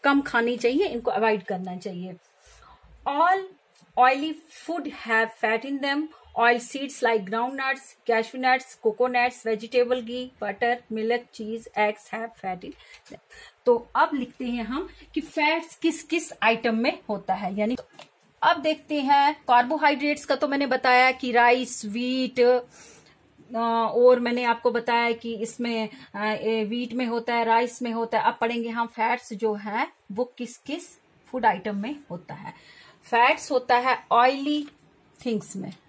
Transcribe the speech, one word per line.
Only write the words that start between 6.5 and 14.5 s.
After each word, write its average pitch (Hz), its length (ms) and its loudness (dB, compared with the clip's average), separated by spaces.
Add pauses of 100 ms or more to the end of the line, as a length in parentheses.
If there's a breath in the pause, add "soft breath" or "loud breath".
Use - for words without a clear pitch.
seeds 269 460 -6
like 226 200 2
groundnuts, 262 880 -6
cashew 226 320 0
nuts, 262 240 2 (200)
coconuts, 247 600 0
vegetable 240 560 0
ghee, 247 260 -8 (140)
butter, 226 340 0 (160)
milk, 226 300 -2 (120)
cheese, 220 300 -10 (140)
eggs 208 360 -2
have - 300 -10
fat 185 160 -6
in - 120 -14 (360 loud breath)
them। - 100 -20 (480 loud breath)
तो 240 300 4
अब 311 180 4
लिखते 247 300 -6
हैं 240 200 -4